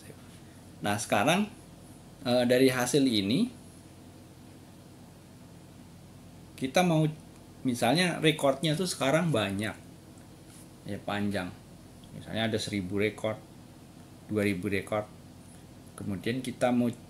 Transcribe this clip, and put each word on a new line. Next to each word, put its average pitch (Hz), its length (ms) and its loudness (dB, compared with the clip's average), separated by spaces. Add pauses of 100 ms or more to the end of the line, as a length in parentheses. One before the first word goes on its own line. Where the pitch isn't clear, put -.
(840)
Nah, 104 160 0
sekarang, 151 480 2 (800)
eh, 123 240 4
dari 127 160 8
hasil 127 400 2
ini 113 400 2 (3000)
kita 135 240 2
mau 156 240 4 (560)
misalnya 131 560 2
rekornya 151 560 2
tuh 180 160 -2
sekarang 156 400 2
banyak. 101 480 -2 (1040)
Ya, 101 160 -8
panjang. 101 480 -2 (640)
Misalnya 107 400 -4
ada 107 80 0
seribu 101 400 -4
rekor, 107 400 -2 (880)
dua 104 160 0
ribu 98 240 0
rekor. 101 400 -2 (880)
Kemudian 104 480 -6
kita 123 320 0
mau 120 160 2 (200)